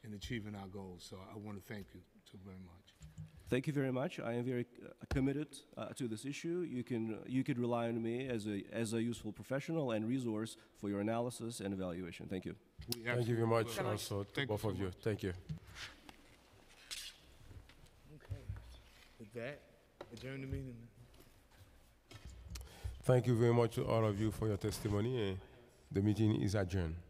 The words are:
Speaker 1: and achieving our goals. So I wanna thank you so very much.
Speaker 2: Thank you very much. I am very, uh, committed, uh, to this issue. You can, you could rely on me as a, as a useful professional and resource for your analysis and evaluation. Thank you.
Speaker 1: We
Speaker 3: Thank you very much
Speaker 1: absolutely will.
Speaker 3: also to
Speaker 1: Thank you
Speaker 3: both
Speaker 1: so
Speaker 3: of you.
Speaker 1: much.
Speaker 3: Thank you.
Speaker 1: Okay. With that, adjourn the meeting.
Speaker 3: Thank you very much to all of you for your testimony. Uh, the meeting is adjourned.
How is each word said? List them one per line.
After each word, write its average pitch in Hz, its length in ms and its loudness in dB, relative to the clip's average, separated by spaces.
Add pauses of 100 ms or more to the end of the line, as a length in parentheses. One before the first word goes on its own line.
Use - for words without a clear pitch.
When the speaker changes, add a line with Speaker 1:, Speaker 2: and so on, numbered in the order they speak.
Speaker 1:
and 110 100 -10
achieving 104 420 -6
our 98 120 -10
goals. 92 360 -12
So - 140 -14 (160)
I - 40 -12
wanna 104 220 -10
thank 101 340 -10
you 90 80 -18 (220)
so - 200 -20
very 95 160 -14
much. 90 340 -20 (560)
Speaker 2:
Thank 135 180 2
you 151 60 -2
very 135 180 2
much. 131 280 0
I 117 140 -2
am 120 120 0
very, 123 200 0 (180)
uh, - 60 -14 (200)
committed, 139 400 2 (280)
uh, 110 120 -6
to 120 180 -4
this 110 180 -4
issue. 170 360 -4
You 123 220 -2
can, 113 440 0
you 131 160 2
could 131 160 0
rely 117 280 4
on 117 140 2
me 117 260 0
as 113 200 0
a, 101 240 0
as 113 220 0
a 113 80 4
useful 113 300 -2
professional 139 600 0
and 110 160 2
resource 113 500 0 (220)
for 101 100 -2
your 101 120 2
analysis 117 580 0
and 98 120 0
evaluation. 90 560 -2
Thank 95 180 -2
you. 87 100 -4 (400)
Speaker 1:
We 117 80 -10
Speaker 3:
Thank 120 240 4
you 120 80 6
very 113 120 6
much 113 200 6
Speaker 1:
absolutely 113 160 0
will. 107 80 2
Speaker 3:
also 104 320 0
to - 100 -10
Speaker 1:
Thank 135 160 0
you 107 40 4
Speaker 3:
both 104 80 0
Speaker 1:
so 110 80 2
Speaker 3:
of 92 100 0
you. 98 60 2
Speaker 1:
much. 90 180 -2
Speaker 3:
Thank 107 200 2
you. 92 100 0 (2750)
Speaker 1:
Okay. - 260 -10 (800)
With 110 140 -16
that, 123 280 -6 (500)
adjourn 131 300 -8
the 135 60 -6
meeting. 135 280 -6 (2250)
Speaker 3:
Thank 123 240 6
you 123 80 8
very 117 180 6
much 117 220 6
to - 100 0
all 113 200 4
of 101 140 4
you 110 120 4
for 110 160 0
your 104 100 2
testimony. 104 760 2
Uh, 95 40 0 (560)
the 98 100 4
meeting 107 400 6
is 101 140 4
adjourned. 90 400 2 (140)